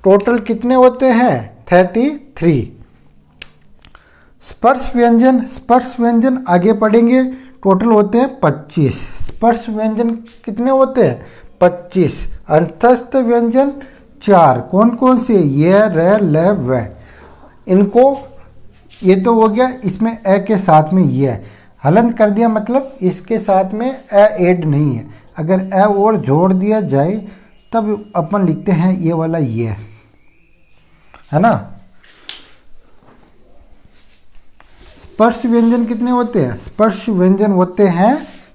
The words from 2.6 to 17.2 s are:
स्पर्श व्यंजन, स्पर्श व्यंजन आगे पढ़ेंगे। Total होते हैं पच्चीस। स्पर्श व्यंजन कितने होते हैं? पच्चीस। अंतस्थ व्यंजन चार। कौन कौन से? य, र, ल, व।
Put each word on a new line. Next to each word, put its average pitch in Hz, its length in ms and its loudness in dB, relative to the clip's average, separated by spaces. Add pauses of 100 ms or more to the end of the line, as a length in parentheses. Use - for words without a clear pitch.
स्पर्श - 540 -2
व्यंजन, 240 440 4
स्पर्श - 600 -2
व्यंजन 240 480 0
आगे 180 240 2
पढ़ेंगे। 233 520 2 (380)
Total 190 240 0
होते 214 320 2
हैं 269 220 -2
पच्चीस। 147 540 -2 (320)
स्पर्श 233 420 -2
व्यंजन 220 420 -4 (340)
कितने 233 260 -4
होते 262 320 2
हैं? 131 240 -2 (340)
पच्चीस। - 720 -2 (160)
अंतस्थ 233 680 0
व्यंजन 240 560 0 (500)
चार। 160 380 4
कौन 214 300 0
कौन 254 280 2
से? 233 200 -2
य, 151 340 2
र, 196 500 2
ल, 156 140 0 (140)
व। 127 360 -2 (840)